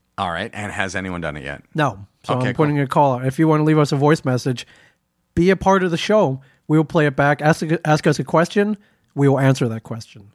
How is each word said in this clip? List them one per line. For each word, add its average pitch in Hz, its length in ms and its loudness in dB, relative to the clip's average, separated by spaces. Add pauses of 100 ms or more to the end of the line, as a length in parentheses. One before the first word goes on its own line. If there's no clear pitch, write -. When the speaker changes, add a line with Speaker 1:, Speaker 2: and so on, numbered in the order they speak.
(180)
Speaker 1:
All 95 140 -4
right. 92 200 -6
And 101 200 -8
has 98 240 -6
anyone 92 260 -6
done 76 160 -6
it 69 60 -12
yet? 71 200 -12 (120)
Speaker 2:
No. 127 320 -4 (180)
So 117 100 -2
Speaker 1:
Okay, 123 140 -2
Speaker 2:
I'm 98 60 -6
putting 147 200 0
Speaker 1:
cool. 143 80 0
Speaker 2:
a 131 40 -2
call 143 280 2
out. 127 100 -8
If 131 140 -2
you 160 80 4
wanna 151 160 2
leave 156 140 2
us 147 140 2
a 156 40 0
voice 147 300 2
message, 127 400 -4 (720)
be 175 160 2
a 190 40 2
part 190 280 2
of 180 80 0
the 165 60 -2
show. 160 440 0 (260)
We 156 100 2
will 160 80 4
play 156 200 0
it 143 100 -2
back. 143 260 2
Ask, 156 220 2 (220)
ask 156 220 2
us 151 120 2
a 139 40 -6
question. 202 540 0 (380)
We 139 140 4
will 135 100 2
answer 135 300 2
that 113 140 -8
question. 110 520 -16